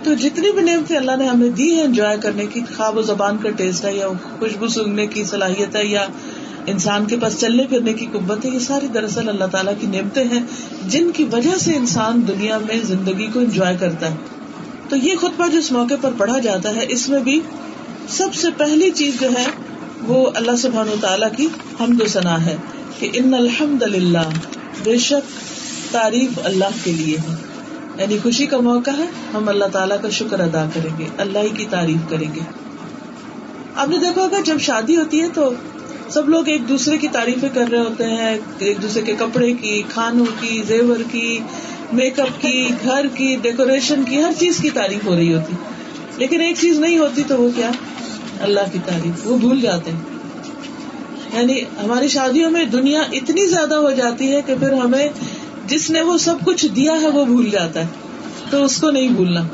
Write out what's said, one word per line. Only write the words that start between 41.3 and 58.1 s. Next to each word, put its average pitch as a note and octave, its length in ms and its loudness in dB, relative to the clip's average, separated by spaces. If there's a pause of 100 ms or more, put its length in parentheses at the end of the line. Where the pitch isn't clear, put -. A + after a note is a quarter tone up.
میک B3+ 260 2
اپ B3+ 220 0
کی، B3+ 280 2 (140)
گھر C4+ 240 2
کی، C4 340 0
ڈیکوریشن C4 600 2
کی، C4+ 200 2
ہر E4+ 160 2
چیز E4+ 180 4
کی D4+ 120 0
تعریف G#3 360 -2
ہو F3+ 100 2
رہی E3+ 180 4
ہوتی، D#3+ 200 0 (640)
لیکن D#4 240 2
ایک E4+ 180 2
چیز E4 200 4
نہیں E4 180 4
ہوتی C#4+ 300 2
تو C4+ 100 2
وہ A#3+ 180 4
کیا؟ A#3 160 0 (680)
اللہ G3 320 2
کی F#3 140 -2
تعریف، E3+ 420 -2
وہ B3 100 2
بھول B3+ 240 4
جاتے F3 300 0
ہیں۔ E3 220 -8 (1200)
یعنی A#3+ 260 2 (240)
ہماری A#3+ 240 2
شادیوں C#4 440 2
میں E4 140 2
دنیا C4 360 2 (100)
اتنی D#4 360 2
زیادہ D#4 280 2
ہو D4 160 4
جاتی B3 440 0
ہے C#4+ 100 4
کہ C4+ 140 0
پھر C4+ 140 2
ہمیں C4 340 2 (600)
جس D4+ 220 0
نے D#4+ 120 2
وہ E4+ 160 2
سب E4 180 2 (100)
کچھ F4 200 2
دیا C4+ 360 4
ہے، D#4 80 4
وہ C#4+ 160 4
بھول A#3 240 4
جاتا E3+ 300 0
ہے، E3+ 80 -2 (600)